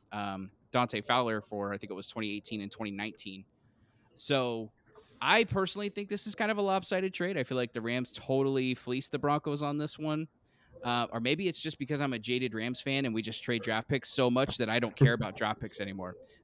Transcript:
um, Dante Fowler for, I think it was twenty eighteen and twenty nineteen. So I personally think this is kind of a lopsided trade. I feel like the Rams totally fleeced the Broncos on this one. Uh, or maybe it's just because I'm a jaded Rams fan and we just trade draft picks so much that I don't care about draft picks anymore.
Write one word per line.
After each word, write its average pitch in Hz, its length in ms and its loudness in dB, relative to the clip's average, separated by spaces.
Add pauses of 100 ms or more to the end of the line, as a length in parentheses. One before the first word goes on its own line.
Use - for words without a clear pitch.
(100)
um, 98 400 -6 (220)
Dante 123 280 2
Fowler 117 400 2
for, 101 320 -6
I 98 60 -4
think 104 140 -10
it - 20 -6
was 98 140 -8
twenty 107 240 -4
eighteen 104 280 -6
and 104 120 -8
twenty 107 180 -8
nineteen. 98 540 -8 (720)
So 120 560 0 (480)
I 202 240 6
personally 202 460 0
think 202 180 -6
this 202 180 -4
is 208 80 -6
kind 214 160 2
of 208 80 0
a 202 40 2
lopsided 190 520 2
trade. 180 240 0
I 127 60 0
feel 127 120 -2
like 123 160 0
the 113 100 -2
Rams 123 280 0
totally 135 640 2
fleeced 123 380 -4
the 139 80 -2
Broncos 147 420 0
on 143 160 -2
this 151 180 -4
one. 156 300 -2 (560)
Uh, 120 300 2
or 117 80 -4
maybe 160 280 0
it's 160 100 -4
just - 200 -6
because 143 240 -2
I'm 139 100 0
a 117 60 -2
jaded 123 340 0
Rams 117 260 -2
fan 139 280 0
and 110 80 0
we 110 80 0
just 110 200 -6
trade 117 200 0
draft 113 260 -2
picks 135 220 0
so 123 200 6
much 127 280 4
that 113 100 2
I 117 120 4
don't 113 140 0
care 120 200 8
about 107 200 -2
draft 107 240 0
picks - 220 -8
anymore. 95 340 -6 (280)